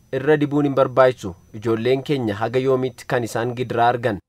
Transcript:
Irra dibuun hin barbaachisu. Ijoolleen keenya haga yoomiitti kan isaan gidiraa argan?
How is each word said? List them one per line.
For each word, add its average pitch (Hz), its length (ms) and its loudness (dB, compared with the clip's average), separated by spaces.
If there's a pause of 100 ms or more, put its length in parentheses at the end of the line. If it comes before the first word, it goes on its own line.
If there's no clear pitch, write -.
(120)
Irra 135 260 2
dibuun 143 280 0
hin 139 120 -2
barbaachisu. 127 560 2 (180)
Ijoolleen 117 520 0
keenya 123 320 -2
haga 117 240 -2
yoomiitti 131 480 -2
kan 123 160 -2
isaan 117 340 -4
gidiraa 120 320 0
argan? 117 400 -2